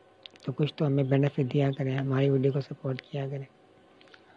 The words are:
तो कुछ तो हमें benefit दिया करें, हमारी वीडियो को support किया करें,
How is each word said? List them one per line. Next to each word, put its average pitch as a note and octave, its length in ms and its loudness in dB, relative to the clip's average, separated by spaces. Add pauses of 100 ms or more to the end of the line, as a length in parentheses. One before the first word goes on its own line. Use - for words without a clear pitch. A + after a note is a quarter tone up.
(440)
तो C#3 80 -6
कुछ D3 260 -2
तो D#3+ 60 0
हमें C#3 240 2
benefit C#3 380 2
दिया C#3 260 2
करें, C3 240 -2
हमारी C3+ 340 2
वीडियो C3+ 220 2
को C#3 80 0
support C3+ 400 -6
किया C#3 300 -8
करें, C3+ 160 -10 (920)